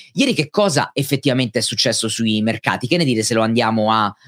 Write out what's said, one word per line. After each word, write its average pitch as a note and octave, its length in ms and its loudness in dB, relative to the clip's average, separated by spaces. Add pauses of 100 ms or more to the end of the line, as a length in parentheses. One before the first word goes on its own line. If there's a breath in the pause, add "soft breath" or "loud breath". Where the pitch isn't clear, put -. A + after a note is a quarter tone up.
(140)
ieri A#3+ 200 2
che D3 160 -2
cosa F3 420 2
effettivamente B2+ 680 0
è - 20 0
successo A2+ 460 -2
sui A2 340 0
mercati? G#2+ 460 -2
Che - 80 -8
ne E3+ 80 0
dite A2+ 180 0
se A2 120 -2
lo A2+ 80 2
andiamo A2+ 500 2
a, G#2+ 200 0 (160 loud breath)